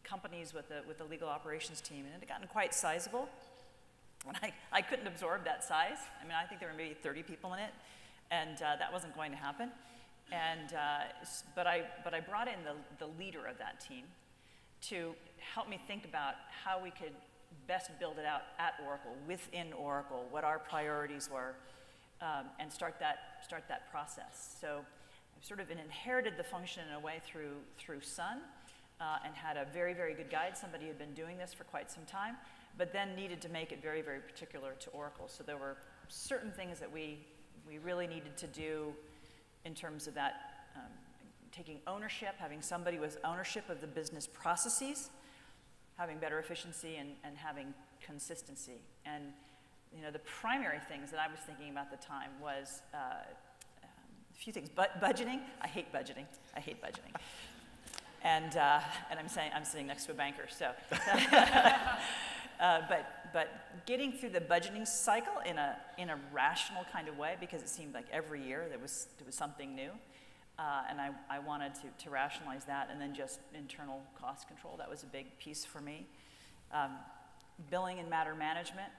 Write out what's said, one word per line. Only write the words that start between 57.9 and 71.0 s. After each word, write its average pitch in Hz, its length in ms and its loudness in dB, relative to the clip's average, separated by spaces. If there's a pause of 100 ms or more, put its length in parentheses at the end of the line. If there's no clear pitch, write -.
And, 160 320 8
uh, 147 240 12 (300)
and 160 100 0
I'm 156 80 -4
saying, 156 280 2
I'm 151 100 0
sitting 143 220 -2
next 143 180 -2
to 165 60 -4
a 143 40 0
banker, 143 340 0
so. 143 200 2 (220)
<laughs> 269 500 12 (1160)
Uh, 175 300 10
but, 165 160 6 (280)
but - 520 0
getting 254 260 4
through 240 200 -2
the 180 100 6
budgeting 180 460 6
cycle 233 580 6
in 165 140 2
a, 139 160 4 (240)
in 180 100 0
a 151 80 0 (160)
rational 165 580 4
kind 165 160 -2
of 151 80 -4
way, 156 240 2
because 175 220 -4
it 175 80 -6
seemed 147 240 -4
like 120 180 -6
every 151 320 0
year 135 240 0
there 131 120 -4
was, - 260 -4 (140)
there 135 80 -12
was 131 80 -4
something 143 400 0
new. 135 160 -2 (640)
Uh, 143 320 2
and 143 100 0
I, 139 120 2 (180)